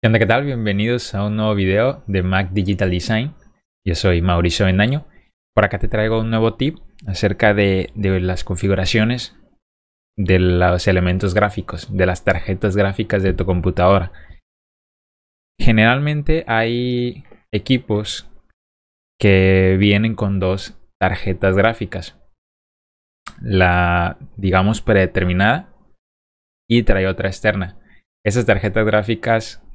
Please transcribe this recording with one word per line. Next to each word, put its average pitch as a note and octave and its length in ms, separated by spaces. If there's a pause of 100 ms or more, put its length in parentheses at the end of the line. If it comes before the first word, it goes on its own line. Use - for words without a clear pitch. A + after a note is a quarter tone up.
Hola, A2 120
¿qué G#2+ 60
tal? A#2 200
Bienvenidos A2+ 680
a G2+ 120
un G#2 100
nuevo G#2+ 180
video G2+ 540
de F#2+ 160
Mac F#2 280
Digital F#2+ 400
Design. A2+ 420 (520)
Yo F2+ 80
soy F2 280
Mauricio F2 440
Bendaño. G#2+ 400 (480)
Por G#2 120
acá G2+ 140
te - 100
traigo A2 320
un A2+ 80
nuevo A2+ 240
tip C#3+ 240 (280)
acerca G2+ 480
de, G2 400
de F#2+ 280
las F#2 240
configuraciones G2 880 (800)
de F#2 240
los F2+ 480
elementos F#2 460
gráficos, - 600
de F#2 120
las F2+ 180
tarjetas F#2 540
gráficas G2+ 440
de F#2+ 120
tu F2 120
computadora. F2+ 680 (1500)
Generalmente C#3+ 880
hay A#2+ 800 (260)
equipos G#2+ 800 (880)
que F#2+ 580
vienen G#2 380
con G2 240
dos F#2 400 (220)
tarjetas F#2+ 560
gráficas. G2 600 (1200)
La, F2 760 (200)
digamos, G2 440
predeterminada F#2+ 920 (920)
y A#2 180
trae F#2+ 240
otra F#2+ 200
externa. F#2+ 500 (480)
Esas G#2+ 200
tarjetas G#2+ 400
gráficas A2 760 (140)